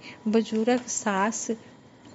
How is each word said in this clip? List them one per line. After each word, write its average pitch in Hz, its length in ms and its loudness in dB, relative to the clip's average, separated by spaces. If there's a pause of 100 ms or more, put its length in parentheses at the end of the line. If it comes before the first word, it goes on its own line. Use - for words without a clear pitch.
(280)
बुजुर्ग 220 540 2
सास 214 720 -2 (640)